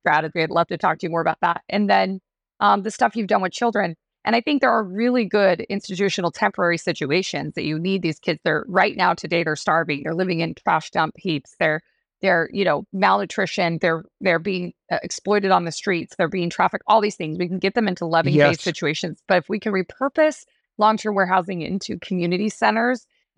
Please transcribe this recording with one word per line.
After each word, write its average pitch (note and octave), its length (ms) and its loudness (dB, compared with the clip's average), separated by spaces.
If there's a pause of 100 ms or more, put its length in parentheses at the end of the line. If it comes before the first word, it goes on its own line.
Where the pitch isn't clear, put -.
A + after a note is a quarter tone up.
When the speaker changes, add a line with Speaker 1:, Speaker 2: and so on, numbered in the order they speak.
Speaker 1:
strategy. D#3 420 0
I'd D#3+ 80 -2
love E3+ 180 2
to F3 100 -6
talk D#3+ 200 0
to - 80 -6
you D#3+ 40 -4
more E3 100 -2
about D#3+ 220 -2
that. E3+ 260 0
And G#3 200 0
then, F#3+ 320 2 (400)
um, G3+ 220 4
the G#3+ 80 -6
stuff - 240 0
you've G#3+ 140 -4
done G3 140 2
with F#3 100 -2
children. G3+ 420 -2 (300)
And A3+ 120 2
I A#3+ 40 0
think D4 200 0
there B3+ 100 4
are A3+ 140 2
really A3+ 400 0
good F#3+ 380 2
institutional F#3+ 680 -2
temporary F3+ 480 0
situations D3+ 760 -2
that D3+ 100 -6
you D3+ 120 -2
need F#3 260 -2
these D#3+ 180 -2
kids. E3 240 -2
They're D3+ 240 0
right F#3+ 280 2
now, F3+ 180 2
today, E3+ 280 -2
they're D#3 140 -4
starving. D3+ 480 -2
They're D#3 100 -4
living F3+ 240 -2
in E3 160 -4
trash - 380 -2
dump D#3+ 260 -2
heaps. - 400 -6
They're, D#3 220 0 (400)
they're, F3 320 2
you G3 120 -2
know, D3+ 280 0
malnutrition. F#3+ 880 0
They're, E3 240 0 (160)
they're E3+ 180 2
being, F3+ 360 -6 (180)
uh, F3 100 0
exploited G3 480 0
on F3+ 140 2
the E3 80 -6
streets. - 440 -4
They're E3+ 120 0
being F3 220 -2
trafficked, F#3+ 360 0
all A3 140 6
these G#3 160 -2
things. D#3 200 -6
We F3 120 -2
can F#3 100 -4
get G3 160 0
them A3 140 2
into F3 180 -4
loving-based D#3+ 300 4
Speaker 2:
Yes. D3 240 6
Speaker 1:
situations. D#3 680 -4
But F#3+ 120 4
if D#3 100 -4
we G#3+ 100 -2
can G#3+ 140 -4
repurpose C#4 720 0 (340)
long-term G#3+ 380 2
warehousing F#3 460 0
into F#3 360 -6
community F3+ 500 0
centers A3+ 600 0 (300)